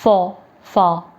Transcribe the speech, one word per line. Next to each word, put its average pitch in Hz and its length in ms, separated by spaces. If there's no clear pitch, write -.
for, 190 340
far 170 420